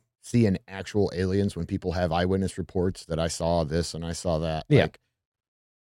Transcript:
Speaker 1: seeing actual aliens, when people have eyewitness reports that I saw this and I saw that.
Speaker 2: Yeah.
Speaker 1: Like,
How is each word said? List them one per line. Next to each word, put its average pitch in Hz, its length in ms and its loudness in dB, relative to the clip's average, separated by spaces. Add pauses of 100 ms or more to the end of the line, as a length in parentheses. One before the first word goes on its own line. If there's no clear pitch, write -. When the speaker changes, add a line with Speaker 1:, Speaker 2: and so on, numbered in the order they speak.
(220)
Speaker 1:
seeing 110 340 2 (120)
actual 98 460 -2
aliens, 95 420 0
when 82 100 -4
people 92 260 -4
have 87 200 0
eyewitness 92 460 0
reports 92 480 -2
that 80 120 -2
I 82 100 0
saw 82 360 0
this 80 300 -2
and 82 100 -8
I 85 80 -6
saw 82 260 -2
that. 80 300 -4
Speaker 2:
Yeah. 131 140 6
Speaker 1:
Like, - 180 -4 (880)